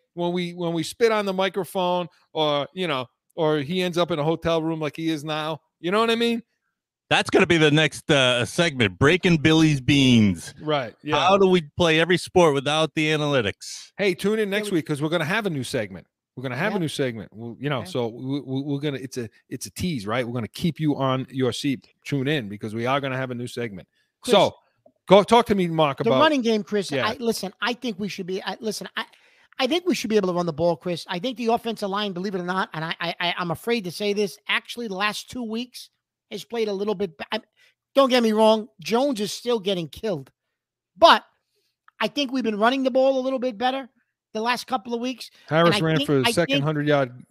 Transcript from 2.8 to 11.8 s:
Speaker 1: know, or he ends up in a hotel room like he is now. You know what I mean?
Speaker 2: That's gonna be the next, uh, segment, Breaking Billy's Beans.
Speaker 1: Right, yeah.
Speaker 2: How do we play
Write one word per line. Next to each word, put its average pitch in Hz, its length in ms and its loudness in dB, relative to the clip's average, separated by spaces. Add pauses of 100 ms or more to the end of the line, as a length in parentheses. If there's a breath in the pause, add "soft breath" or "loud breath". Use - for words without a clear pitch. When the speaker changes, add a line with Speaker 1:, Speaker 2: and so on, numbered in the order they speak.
Speaker 1:
know, 131 180 -2 (300)
or 156 240 2
he 175 240 -4
ends 180 160 -2
up 170 100 2
in 175 80 -2
a 147 60 0
hotel 165 400 0
room 160 160 -2
like 151 160 -6
he 160 140 -4
is 156 140 -2
now. 156 380 -6 (180)
You 165 120 -4
know 208 80 2
what 226 100 2
I 226 60 2
mean? 233 260 0 (680)
Speaker 2:
That's 175 200 2
gonna 208 180 4
be 170 100 4
the 156 140 6
next, 151 380 2
uh, 127 360 4
segment, 127 540 0
Breaking 170 380 4
Billy's 156 440 4
Beans. 123 800 4
Speaker 1:
Right, 143 320 -4 (100)
yeah. 147 160 0
Speaker 2:
How 185 180 4
do 196 100 6
we 185 140 4 (160)
play 165 220 4